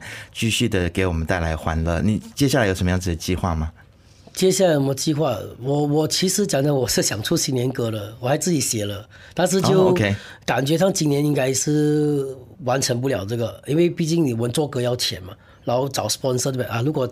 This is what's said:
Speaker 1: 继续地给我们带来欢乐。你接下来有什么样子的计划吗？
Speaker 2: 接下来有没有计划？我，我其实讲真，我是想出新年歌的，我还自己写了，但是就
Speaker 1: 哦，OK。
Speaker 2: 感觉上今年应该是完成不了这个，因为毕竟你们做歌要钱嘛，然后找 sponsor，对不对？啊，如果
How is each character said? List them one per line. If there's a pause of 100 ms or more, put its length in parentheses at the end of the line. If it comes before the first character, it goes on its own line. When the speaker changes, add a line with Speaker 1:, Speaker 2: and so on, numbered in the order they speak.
(320)
Speaker 1:
继
续
地
给
我
们
带
来
欢
乐。
你 (140)
接
下
来
有
什
么
样
子
的
计
划
吗？ (600)
Speaker 2:
接
下
来
有
没
有
计
划？ (240)
我，
我
其
实
讲
真，
我
是
想
出
新
年
歌
的，
我
还
自
己
写
了， (280)
但
是
就
Speaker 1:
哦，
OK。 (320)
Speaker 2:
感
觉
上
今
年
应
该
是 (300)
完
成
不
了
这
个，
因
为
毕
竟
你
们
做
歌
要
钱
嘛， (300)
然
后
找
sponsor，
对
不
对？
啊，
如
果